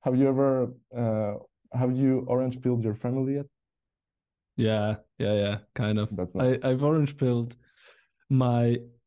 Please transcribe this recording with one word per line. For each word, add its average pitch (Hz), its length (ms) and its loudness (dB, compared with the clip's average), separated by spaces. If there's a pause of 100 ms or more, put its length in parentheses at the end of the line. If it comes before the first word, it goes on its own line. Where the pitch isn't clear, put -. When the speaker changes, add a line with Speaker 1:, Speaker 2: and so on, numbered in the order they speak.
Speaker 1:
have 131 100 2
you 135 140 4
ever, 131 420 2 (240)
uh, 110 380 -2 (400)
have 127 240 0
you 131 300 2
orange 127 340 -2
pilled 120 240 0
your 107 100 -2
family 131 400 -2
yet? 143 100 -6 (1080)
Speaker 2:
Yeah, 110 400 0 (220)
yeah, 104 160 0
yeah, 101 240 0 (180)
kind 107 240 0
of. 104 160 -4
Speaker 1:
That's 90 200 -6
nice. 127 280 2
Speaker 2:
I, 135 60 0
I've 131 140 0
orange 147 340 0
pilled 120 380 -2 (760)
my 120 480 2 (300)